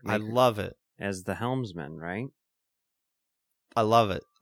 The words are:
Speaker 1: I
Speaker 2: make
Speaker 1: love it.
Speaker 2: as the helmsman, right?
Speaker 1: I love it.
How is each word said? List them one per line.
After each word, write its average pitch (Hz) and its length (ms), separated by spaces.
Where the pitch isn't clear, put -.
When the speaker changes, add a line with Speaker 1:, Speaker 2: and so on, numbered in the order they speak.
Speaker 1:
I 113 120
Speaker 2:
make 110 140
Speaker 1:
love 120 260
it. 92 180
Speaker 2:
as 92 260
the 98 100
helmsman, 90 640
right? 90 320
Speaker 1:
I 120 80
love 110 280
it. 90 120